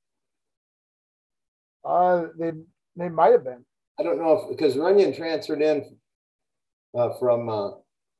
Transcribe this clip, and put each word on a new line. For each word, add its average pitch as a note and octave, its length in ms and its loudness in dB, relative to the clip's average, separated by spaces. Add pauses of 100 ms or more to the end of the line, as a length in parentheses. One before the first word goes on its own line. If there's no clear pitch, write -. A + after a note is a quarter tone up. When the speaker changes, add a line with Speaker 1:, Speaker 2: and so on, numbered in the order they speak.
(1900)
Speaker 1:
Uh, F3 400 2 (120)
they, E3 140 -4 (460)
they F3 100 -6
might E3+ 240 4
have A#3+ 140 4
been. B2 180 -12 (340)
Speaker 2:
I D3+ 60 -4
don't - 160 -2
know D#3+ 140 2
if, - 160 0
because C3+ 280 0
Runyon F3 380 2
transferred D#3 460 -6
in, D3+ 360 -2 (960)
uh, A#2+ 240 -2
from, A#2+ 300 0
uh, G#2+ 220 -4 (500)